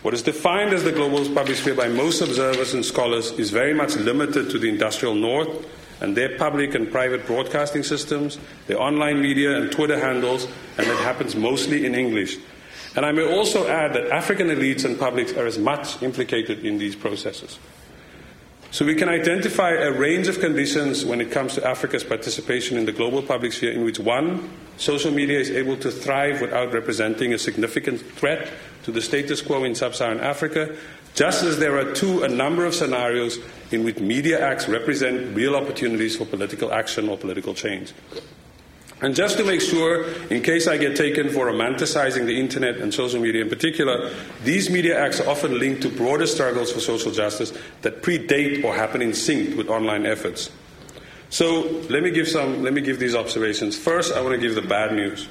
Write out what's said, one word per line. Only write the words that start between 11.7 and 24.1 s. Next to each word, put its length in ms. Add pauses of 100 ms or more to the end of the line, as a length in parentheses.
in 100
English. 420 (580)
And 100
I 80
may 120
also 420
add 260
that 180
African 360
elites 380
and 140
publics 340
are 120
as 120
much 460
implicated 600
in 120
these 180
processes. 640 (1120)
So 140
we 100
can 120
identify 640
a 220
range 340
of 140
conditions 640
when 160
it 100
comes 240
to 100
Africa's 380
participation 720
in 80
the 60
global 300
public 320
sphere 180
in 140
which, 140
one, 500 (260)